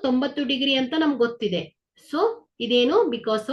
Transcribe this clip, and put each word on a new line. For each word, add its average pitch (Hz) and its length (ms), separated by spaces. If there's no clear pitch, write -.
ತೊಂಬತ್ತು 269 360
ಡಿಗ್ರಿ 277 300
ಅಂತ 254 120
ನಮ್ಗೆ 277 220
ಗೊತ್ತಿದೆ. 196 360
So 302 100
ಇದೇನು? 247 320
Because 220 400